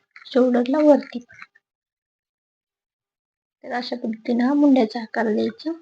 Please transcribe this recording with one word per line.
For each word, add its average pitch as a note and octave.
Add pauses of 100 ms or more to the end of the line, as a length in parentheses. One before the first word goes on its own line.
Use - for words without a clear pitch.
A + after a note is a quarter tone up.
(260)
शोल्डरला B3+
वरती D4
पण. - (2250)
तर C4
अशा B3
पद्धतीनं A#3+
हा C#4
मुंड्याचा C4
आकार A3
द्यायचा. A3+ (120)